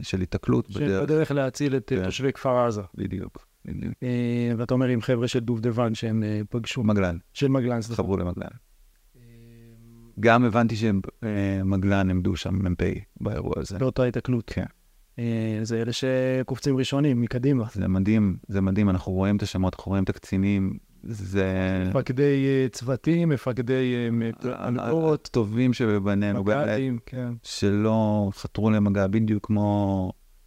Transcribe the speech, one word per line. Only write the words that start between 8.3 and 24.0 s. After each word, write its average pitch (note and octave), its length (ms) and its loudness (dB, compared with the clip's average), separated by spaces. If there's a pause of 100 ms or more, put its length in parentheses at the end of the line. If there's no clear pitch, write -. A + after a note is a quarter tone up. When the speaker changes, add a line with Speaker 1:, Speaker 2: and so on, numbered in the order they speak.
Speaker 2:
אה, A#2+ 40 -20 (1000)
Speaker 1:
גם A#2 240 8
הבנתי A2+ 320 4
שהם, G#2 240 2 (240)
אה, G2 400 0
מגלן G2 460 2
עמדו F2+ 260 0
שם F#2+ 180 -4
מ"פ F#2 280 0 (380)
באירוע A2 360 -4
הזה. - 220 -8
Speaker 2:
באותה C3 240 0
היתקלות. B2 440 -2
Speaker 1:
כן. - 200 -6 (520)
Speaker 2:
אה, A2+ 440 -2
זה A2+ 200 -2
אלה A#2 100 -4
שקופצים C3 840 0
ראשונים, C3+ 440 2
מקדימה. B2 520 0
Speaker 1:
זה F#2+ 160 -2
מדהים, G2 480 4 (120)
זה G2 120 -2
מדהים, G2 300 4
אנחנו F2+ 220 -2
רואים G2 240 2
את G2+ 60 0
השמות, F#2+ 320 -2
אנחנו - 160 -10
רואים G2 140 2
את G#2 60 0
הקצינים, G2 680 -2 (280)
זה F#2+ 840 -2
Speaker 2:
מפקדי, C3+ 580 2
אה, C3 220 2
צוותים, D#3+ 600 0
מפקדי, B2+ 680 0
אה, A#2+ 160 -2